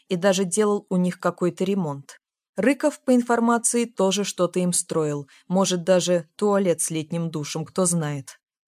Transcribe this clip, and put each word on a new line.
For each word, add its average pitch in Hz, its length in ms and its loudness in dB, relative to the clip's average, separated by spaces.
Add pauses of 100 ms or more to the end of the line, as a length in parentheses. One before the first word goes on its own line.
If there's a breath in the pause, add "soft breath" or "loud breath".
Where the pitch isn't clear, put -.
и 185 80 -2
даже 190 280 2
делал 208 460 0
у 185 60 0
них 180 220 0
какой-то 175 460 -2
ремонт. 165 560 -4 (360)
Рыков, 285 440 0
по 254 120 0
информации, 233 720 2
тоже 196 380 0
что-то 180 380 -2
им 180 120 0
строил, 147 540 -4 (220 soft breath)
может, 180 340 0
даже 175 540 2
туалет 196 440 2
с - 100 -4
летним 165 400 -4
душем, 156 340 -6
кто 185 200 -2
знает. 151 560 -2 (280)